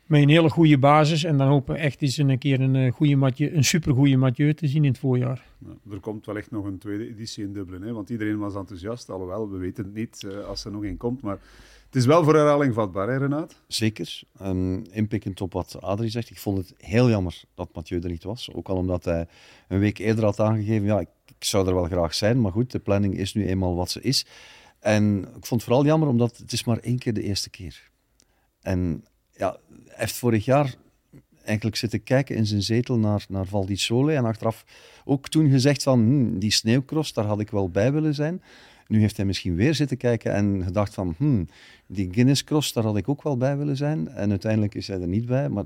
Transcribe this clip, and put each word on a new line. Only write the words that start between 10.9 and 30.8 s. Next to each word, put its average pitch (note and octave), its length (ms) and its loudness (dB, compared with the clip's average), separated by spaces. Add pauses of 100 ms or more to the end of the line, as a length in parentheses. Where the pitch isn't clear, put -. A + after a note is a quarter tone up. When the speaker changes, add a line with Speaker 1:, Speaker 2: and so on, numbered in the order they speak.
Speaker 2:
komt. A#2+ 260 -6
Maar G2+ 160 -6 (480)
het - 100 -6
is B2 100 4
wel D#3+ 180 6
voor D3+ 100 6
herhaling D3 400 4
vatbaar, G2 340 -2
hè, C3 100 -2
Renaat? C#3+ 480 -6
Speaker 3:
Zeker. - 540 -4 (180)
Ehm, F#2 360 -2 (160)
inpikkend G#2 500 -4
op F#2+ 120 -6
wat - 280 -6
Adrie G#2 300 -4
zegt, A#2 200 -8
ik F#2+ 80 -20
vond G2 200 -4
het - 200 -10
heel A#2+ 300 4
jammer F#2+ 340 0 (120)
dat F2+ 200 -10
Mathieu F2 260 -6
er F2+ 100 -8
niet E2 140 -10
was. G#2 280 -10
Ook F2+ 160 -12
al F#2+ 80 -2
omdat F2+ 280 -2
hij E2+ 220 -2 (420)
een F#2+ 100 0
week G#2 200 2
eerder A2 260 0
had G#2 160 0
aangegeven, G#2+ 460 0
ja, G#2 140 2
ik, F2+ 80 -6 (300)
ik - 60 -16
zou F#2+ 240 2
er F#2 60 2
wel F2+ 100 2
graag E2+ 300 -2
zijn, A#2+ 260 2
maar G2 120 2
goed, A#2+ 200 -2
de - 60 -6
planning G2+ 400 0
is G2 160 -4
nu G2+ 120 0
eenmaal F#2 280 0
wat F2 160 -4
ze - 100 -8
is. C3+ 260 -2 (540)
En G#2 380 2
ik - 280 -10
vond A#2+ 140 -2
het - 20 -16
vooral B2+ 220 2
jammer, D#3 240 4
omdat A#2+ 280 0
het - 160 -14
is A#2 120 -4
maar A#2 140 0
één B2 200 -4
keer B2 140 -4
de G#2 100 -4
eerste - 280 -4
keer. - 400 -16 (720)
En F2+ 440 -2 (320)
ja, G2 200 -4 (120)
hij - 320 -20
heeft A2 160 -4
vorig A2+ 280 0
jaar C3+ 300 2 (720)